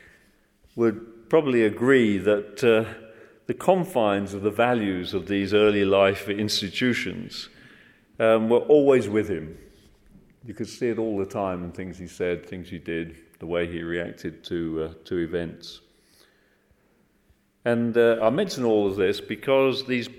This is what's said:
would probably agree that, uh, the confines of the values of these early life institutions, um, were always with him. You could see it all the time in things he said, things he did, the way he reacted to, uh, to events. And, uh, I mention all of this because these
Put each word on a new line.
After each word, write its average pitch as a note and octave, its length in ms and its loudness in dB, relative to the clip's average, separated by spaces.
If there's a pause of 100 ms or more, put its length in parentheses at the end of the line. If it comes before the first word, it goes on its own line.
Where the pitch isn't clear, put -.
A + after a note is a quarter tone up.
(760)
would - 540 -2
probably C3 360 4
agree A2 540 4
that, G#2 460 0
uh, A2+ 200 4 (600)
the B2 80 -4
confines G#2 800 0
of G2 80 -8
the G#2 80 0
values G#2 640 0
of F2+ 140 -6
these G2 260 0
early G#2 300 4
life G2 440 2
institutions, G2+ 1200 -4 (680)
um, A2+ 300 4
were A#2 180 2
always C#3 420 4
with G#2 200 0
him. D#2+ 280 -8 (880)
You A2 100 -16
could A2 140 -8
see - 200 -4
it A2 100 -2
all A2 180 -2
the G2 80 -2
time F#2+ 380 -4
in F2 80 -10
things F#2 260 -12
he F2+ 120 -14
said, F2 360 -4
things F2+ 240 -14
he E2+ 100 -12
did, E2 360 -6 (240)
the E2+ 80 -14
way E2+ 240 -2
he E2+ 120 -8
reacted E2+ 640 -8
to, D#2+ 460 -6
uh, D#2+ 40 -18 (100)
to F#2 140 -6
events. E2+ 640 -8 (1800)
And, A#2 320 0
uh, A#2 240 6
I A2 100 4
mention E3 340 -2
all G#2+ 240 4
of G2 80 -4
this G2 240 0
because C3+ 680 0
these A#2+ 220 -4 (100)